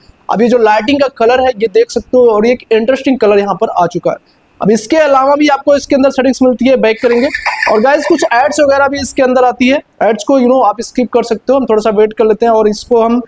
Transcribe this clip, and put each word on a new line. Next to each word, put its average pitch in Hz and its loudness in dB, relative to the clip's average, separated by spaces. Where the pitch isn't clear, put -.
अब 196 0
ये 240 2
जो 240 2
lighting 220 0
का 269 0
color 240 2
है 262 0
ये 220 -2
देख 226 2
सकते - -4
हो 247 4
और 214 2
ये 247 2
एक 247 -4
interesting 254 0
color 208 2
यहाँ 202 -2
पर 196 -4
आ 175 2
चुका 175 -4
है। - -6
अब 190 0
इसके 226 0
अलावा 277 2
भी 294 2
आपको 277 0
इसके - -2
अंदर 269 2
settings 254 -2
मिलती 247 0
है, 262 4
back 220 0
करेंगे। 240 0
और 220 0
guys 285 0
कुछ 320 0
ads 294 0
वगैरह 277 2
भी 277 -6
इसके 269 -4
अंदर 254 2
आती 247 0
है, 277 0
Ads 208 -2
को 277 0
you 247 2
know 254 2
आप 208 -2
skip 233 -4
कर 240 0
सकते 233 -4
हो, 277 2
हम 262 -4
थोड़ा 214 0
सा 226 -6
wait 214 0
कर 233 -2
लेते 220 0
हैं 233 2
और 220 2
इसको 220 -2
हम 233 0